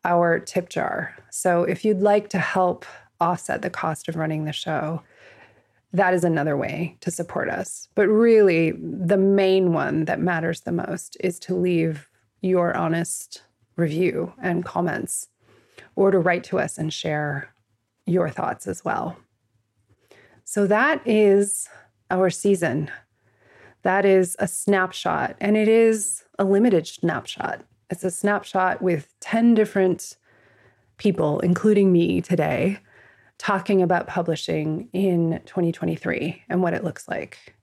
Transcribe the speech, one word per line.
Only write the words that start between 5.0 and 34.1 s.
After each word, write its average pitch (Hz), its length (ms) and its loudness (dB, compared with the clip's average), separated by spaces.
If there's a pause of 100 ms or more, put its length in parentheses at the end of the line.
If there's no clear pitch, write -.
that 185 200 2
is 175 100 0
another 151 340 0
way 156 440 -6
to 175 100 -6
support - 380 -6
us. - 460 -10
But 202 120 4
really, 214 640 6
the 175 460 -2
main 190 540 4
one 147 340 0
that - 140 -2
matters 165 420 -2
the - 100 -8
most 175 500 -6
is 185 180 -4
to 185 160 -6
leave 165 540 -2 (320)
your 180 340 2
honest - 680 -6 (340)
review 170 640 -2
and 175 240 -2
comments, - 640 -6 (680)
or 196 160 4
to 190 80 4
write 175 260 0
to - 140 -2
us 151 180 -4
and 156 160 -4
share 147 560 -4 (560)
your 170 240 0
thoughts - 380 -6
as 180 160 -8
well. - 340 -6 (1300)
So 202 240 0
that 262 380 2
is 202 640 4 (420)
our 185 200 2
season. 165 600 0 (920)
That 196 240 2
is 190 340 4
a 196 80 -2
snapshot, 180 920 -2
and 208 160 2
it 214 100 2
is 220 560 2 (160)
a 196 60 2
limited 196 420 4
snapshot. - 720 -6 (280)
It's 175 140 -8
a 185 80 -2
snapshot 190 720 -2
with 175 400 -2
ten 233 320 4
different 196 640 0 (800)
people, 156 420 0
including 190 520 4
me 175 300 4
today, 165 580 -2 (580)
talking 190 440 0
about 175 260 0
publishing 160 840 -4